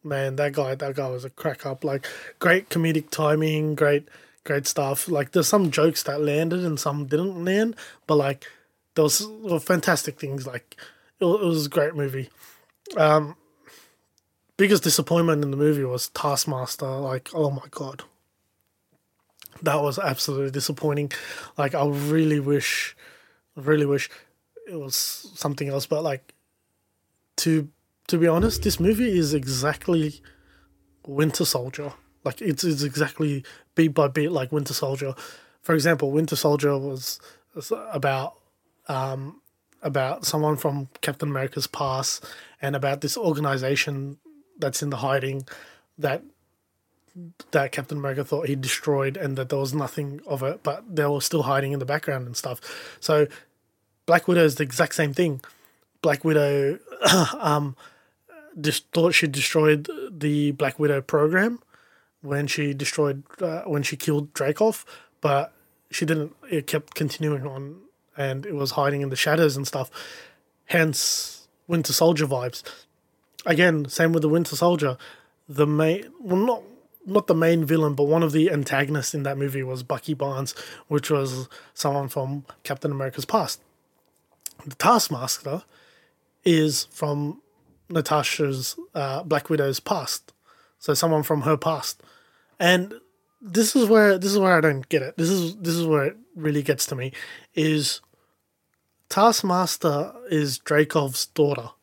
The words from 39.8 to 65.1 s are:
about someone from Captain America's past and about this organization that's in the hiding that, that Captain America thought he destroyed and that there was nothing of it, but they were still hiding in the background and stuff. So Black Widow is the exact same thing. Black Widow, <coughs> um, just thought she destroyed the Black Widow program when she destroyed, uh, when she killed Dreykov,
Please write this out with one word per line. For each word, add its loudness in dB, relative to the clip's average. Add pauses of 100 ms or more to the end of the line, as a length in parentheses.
about -2
someone 0
from -4 (120)
Captain -4
America's -4
past -4 (380)
and -4
about -2
this -4
organization -2 (400)
that's -4
in -4
the -4
hiding -2 (520)
that, -2 (1300)
that 0
Captain -8
America -4
thought -2
he 0
destroyed -2
and -4
that -6
there 0
was -2
nothing -6
of -4
it, -4
but -6
they 2
were 0
still 0
hiding 0
in -2
the -4
background -4
and -10
stuff. -8 (400)
So 4 (800)
Black 4
Widow 6
is 4
the -2
exact -2
same 0
thing. 0 (600)
Black 0
Widow, 2 (240)
<coughs> 4 (260)
um, 0 (840)
just -2
thought 4
she 4
destroyed 2 (240)
the 0
Black -2
Widow 2
program 2 (640)
when -2
she -2
destroyed, -2 (200)
uh, -4
when -2
she -6
killed -2
Dreykov, 0 (340)